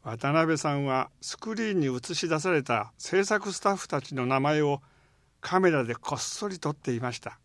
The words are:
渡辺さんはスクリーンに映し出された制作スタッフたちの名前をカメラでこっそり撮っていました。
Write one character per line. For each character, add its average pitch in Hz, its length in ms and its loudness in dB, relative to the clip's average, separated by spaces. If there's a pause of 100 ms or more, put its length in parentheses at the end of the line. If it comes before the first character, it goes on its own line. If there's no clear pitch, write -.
渡 120 300 -2
辺 160 240 4
さ 151 160 0
ん 139 140 0
は 131 240 0 (100)
ス - 160 -10
ク 220 180 -6
リ 220 180 0
ー 185 40 2
ン 175 40 4
に 143 140 2
映 127 200 -6
し 165 140 -2
出 156 120 2
さ 180 100 0
れ 151 120 4
た 110 340 -2
制 190 280 0
作 208 280 0
ス - 80 -8
タ 196 140 2
ッ - 20 -2
フ - 100 -10
た 143 140 -2
ち - 140 -12
の 127 100 -2
名 131 160 2
前 151 220 4
を 143 180 0 (640)
カ 185 180 2
メ 185 100 6
ラ 139 140 2
で 117 100 -4
こ - 220 -6
っ - 20 -8
そ - 300 -6
り 190 100 -8
撮 147 120 -2
っ 147 40 -6
て 127 200 -4
い 117 60 -2
ま 123 120 -4
し - 80 -10
た。 - 240 -12